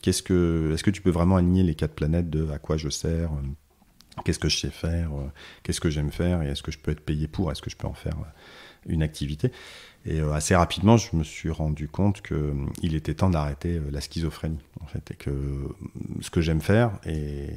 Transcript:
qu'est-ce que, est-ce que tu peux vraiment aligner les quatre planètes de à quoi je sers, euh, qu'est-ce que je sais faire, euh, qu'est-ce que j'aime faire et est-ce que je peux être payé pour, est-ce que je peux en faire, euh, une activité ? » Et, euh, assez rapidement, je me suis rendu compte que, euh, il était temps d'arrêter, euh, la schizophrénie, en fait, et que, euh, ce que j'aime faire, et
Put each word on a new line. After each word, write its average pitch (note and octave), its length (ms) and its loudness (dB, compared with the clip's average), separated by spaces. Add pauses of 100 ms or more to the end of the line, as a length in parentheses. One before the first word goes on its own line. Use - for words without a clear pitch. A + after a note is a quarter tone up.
qu'est-ce - 220 2
que, E2 500 4
est-ce D#2+ 100 -2
que - 60 4
tu G2+ 140 -2
peux F#2 80 4
vraiment F2 260 6
aligner F2+ 240 6
les E2+ 140 4
quatre D2+ 180 -2
planètes E2 380 0
de D#2 180 0
à C#2+ 80 -4
quoi D#2 200 -2
je D#2 120 -2
sers, E2 420 -2
euh, - 920 -10
qu'est-ce - 140 0
que D#2 100 2
je - 80 0
sais C#2 140 -4
faire, E2+ 400 -2
euh, C#2+ 160 -6 (340)
qu'est-ce - 180 -4
que E2+ 120 2
j'aime D2 180 0
faire F2 320 0
et D2 80 0
est-ce C#2+ 140 -4
que D#2+ 80 -6
je - 80 -10
peux - 100 -4
être D2 160 -4
payé D2+ 220 0
pour, E2 240 -2
est-ce D2 100 -8
que - 80 -10
je - 80 -12
peux - 80 -8
en - 80 -4
faire, D#2+ 220 -6
euh, - 760 -14
une E2 120 2
activité ? » D3 480 -2 (540)
Et, D#2+ 160 -2
euh, D2+ 100 0
assez D#2 240 2
rapidement, F#2+ 400 6
je G#2+ 220 2
me D#2+ 60 2
suis - 260 -6
rendu D2+ 400 -2
compte G2 320 0
que, - 120 -6
euh, D2 200 0 (280)
il D#2+ 140 0
était D2+ 180 -2
temps F#2+ 160 2
d'arrêter, D#2 460 0
euh, D2 160 -4
la C#2+ 80 -4
schizophrénie, D#2+ 600 -4 (220)
en D#2+ 40 -12
fait, - 260 -10
et - 40 -10
que, - 160 -8
euh, C#2 360 -4 (540)
ce - 80 -10
que - 100 0
j'aime D#2+ 220 2
faire, A2 300 4 (140)
et D2 520 -4